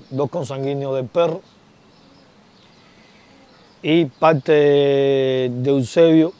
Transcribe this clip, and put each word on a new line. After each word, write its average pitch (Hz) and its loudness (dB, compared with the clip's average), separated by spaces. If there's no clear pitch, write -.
dos 135 -4
consanguíneos 139 -8
del 131 -6
perro. 170 -2
Y 160 0
parte 160 0
de 139 0
Eusebio 160 2